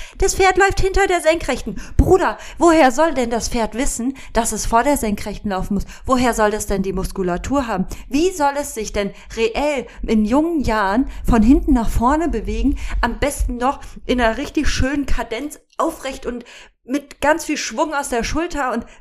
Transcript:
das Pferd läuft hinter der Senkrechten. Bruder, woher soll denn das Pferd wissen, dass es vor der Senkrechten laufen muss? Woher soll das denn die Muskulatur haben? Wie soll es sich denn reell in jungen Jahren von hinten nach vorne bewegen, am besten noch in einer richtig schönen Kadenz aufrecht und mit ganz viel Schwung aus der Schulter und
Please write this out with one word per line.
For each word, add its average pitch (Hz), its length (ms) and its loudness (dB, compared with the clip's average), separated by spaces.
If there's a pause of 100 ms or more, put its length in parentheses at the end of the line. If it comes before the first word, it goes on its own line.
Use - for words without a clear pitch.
(180)
das 392 180 0
Pferd 370 220 4
läuft 392 220 4
hinter 381 260 4
der 349 160 0
Senkrechten. 302 580 -2 (180)
Bruder, 320 420 4 (180)
woher 320 340 6
soll 311 220 2
denn 247 160 -2
das 233 200 -4
Pferd 214 260 -2
wissen, 262 400 -2 (180)
dass 220 200 2
es 202 120 -6
vor 226 160 4
der 277 160 2
Senkrechten 208 540 -4
laufen 190 240 -2
muss? 185 100 -2 (220)
Woher 247 260 2
soll 214 160 2
das 208 160 -4
denn 196 160 -2
die 190 120 -4
Muskulatur 185 760 -2
haben? 185 180 -2 (240)
Wie 339 220 2
soll 285 280 0
es 285 140 -8
sich 208 180 -8
denn 202 200 -2 (260)
reell 262 480 -2 (160)
in 220 240 2
jungen 302 360 2
Jahren 220 480 0 (140)
von 226 200 4
hinten 285 320 6
nach 226 140 2
vorne 302 380 2
bewegen, 240 500 -2 (240)
am 233 180 -2
besten 277 380 -2
noch 254 240 -2 (260)
in 247 120 0
einer 226 180 2
richtig 294 300 -2
schönen 269 380 0
Kadenz 247 540 -2 (180)
aufrecht 269 480 -4
und 240 180 -8 (400)
mit - 380 -6
ganz 311 240 2
viel 302 120 -4
Schwung 302 360 -4
aus 277 160 -4
der 233 140 -2
Schulter 285 500 -4
und 240 140 -6 (140)